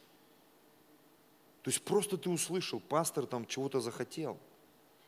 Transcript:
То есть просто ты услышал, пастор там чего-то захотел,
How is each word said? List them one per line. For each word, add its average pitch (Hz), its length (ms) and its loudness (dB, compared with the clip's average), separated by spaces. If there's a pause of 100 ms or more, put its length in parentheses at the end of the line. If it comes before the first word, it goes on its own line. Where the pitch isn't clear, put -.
(1600)
То 139 80 0
есть - 120 2
просто 190 340 2
ты 165 120 -2
услышал, 170 520 0
пастор 147 460 2
там 117 200 -2
чего-то 185 340 0
захотел, 147 560 -4 (720)